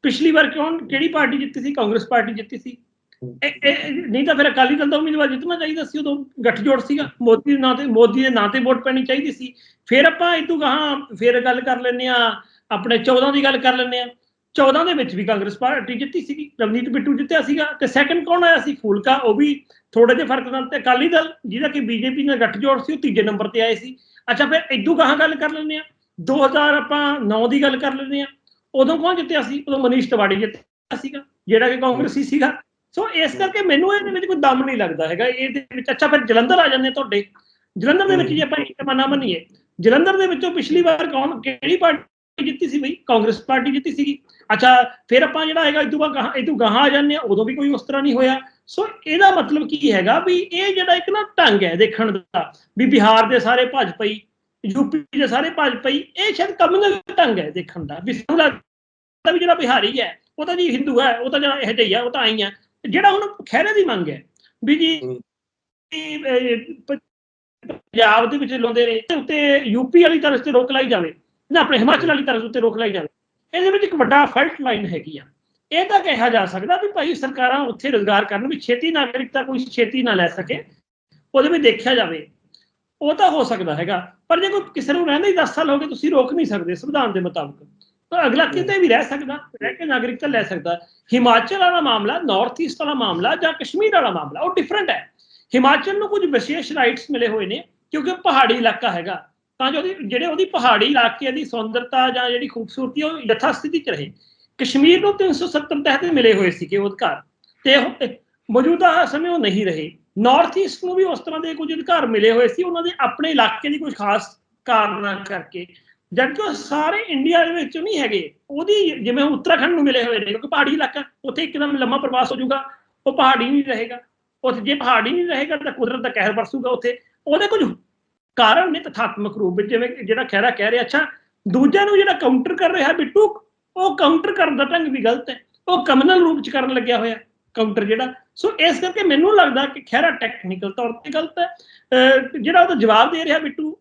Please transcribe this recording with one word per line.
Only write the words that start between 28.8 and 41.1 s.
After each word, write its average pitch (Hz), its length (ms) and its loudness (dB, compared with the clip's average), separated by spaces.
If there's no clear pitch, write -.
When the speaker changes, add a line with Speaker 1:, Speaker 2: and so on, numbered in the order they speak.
Speaker 1:
ਕੌਣ 349 180 0
ਜਿੱਤਿਆ 330 260 -2
ਸੀ? 277 260 -8
ਉਦੋਂ 277 120 -2
ਮਨੀਸ਼ 254 300 2
ਤਿਵਾੜੀ 196 260 2
ਜਿੱਤਿਆ - 600 -8
ਸੀਗਾ, 277 260 -12
ਜਿਹੜਾ 226 220 4
ਕਿ 254 80 -2
ਕਾਂਗਰਸੀ 254 460 -2
ਸੀਗਾ। 285 300 0
ਸੋ 415 180 -4
ਇਸ 320 260 -2
ਕਰਕੇ 381 260 -4
ਮੈਨੂੰ 359 340 2
ਇਹਦੇ 403 160 -4
ਵਿੱਚ 370 140 -4
ਕੋਈ 370 100 -2
ਦਮ 269 300 2
ਨਹੀਂ 262 120 -4
ਲੱਗਦਾ 160 300 -2
ਹੈਗਾ 180 180 -2
ਇਹਦੇ 262 400 -4
ਵਿੱਚ। 262 160 -6
ਅੱਛਾ, 294 160 0
ਫਿਰ 294 180 4
ਜਲੰਧਰ 240 340 4
ਆ 320 80 6
ਜਾਂਦੇ 262 200 0
ਆ 254 40 -2
ਤੁਹਾਡੇ। 202 340 -4
ਜਲੰਧਰ 311 300 2
ਦੇ 381 80 4
ਵਿੱਚ 349 140 0
ਜੇ 311 120 0
ਆਪਾਂ 285 220 -2
ਇੱਕ - 200 -12
ਨਾ 262 120 0
ਮੰਨੀਏ, 269 400 -2
ਜਲੰਧਰ 311 380 4
ਦੇ 381 100 2
ਵਿੱਚੋਂ 349 240 -2
ਪਿਛਲੀ 339 300 0
ਵਾਰ 330 260 2
ਕੌਣ, 277 340 -4